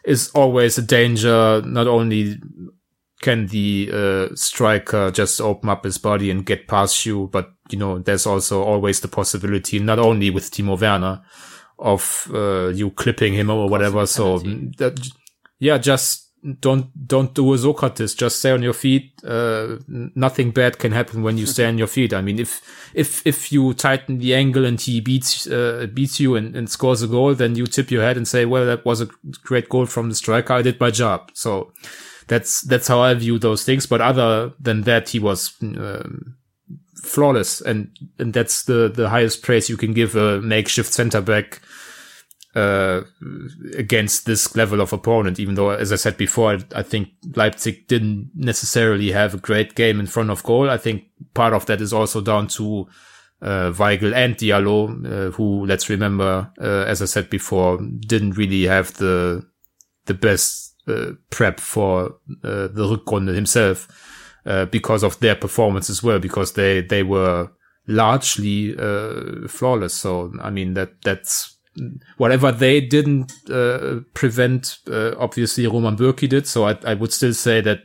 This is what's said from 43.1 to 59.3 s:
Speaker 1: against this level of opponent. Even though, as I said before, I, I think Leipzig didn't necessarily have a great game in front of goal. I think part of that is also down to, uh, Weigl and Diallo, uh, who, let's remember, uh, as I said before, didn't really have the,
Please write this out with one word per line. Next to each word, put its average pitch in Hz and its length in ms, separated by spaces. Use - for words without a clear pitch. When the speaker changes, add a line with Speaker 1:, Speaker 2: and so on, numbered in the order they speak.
Speaker 1:
against 107 500
this - 280
level 107 260
of 95 120
opponent. 104 480
Even 98 140
though, 101 160
as 104 220
I 104 40
said 101 200
before, 107 380
I, 95 40
I 107 60
think 101 260
Leipzig 110 540
didn't 107 460
necessarily 113 800
have 101 220
a 98 40
great 107 360
game 110 240
in 101 80
front 110 240
of 95 120
goal. 127 280
I 123 60
think 110 280
part 113 200
of 98 120
that 107 140
is 107 120
also 107 280
down 104 280
to, 104 380
uh, 92 320
Weigl 104 420
and 123 220
Diallo, 104 540
uh, 95 280
who, 101 340
let's 95 220
remember, 98 720
uh, 101 260
as 104 160
I 95 40
said - 240
before, 92 520
didn't 107 540
really 95 300
have 95 280
the, 90 500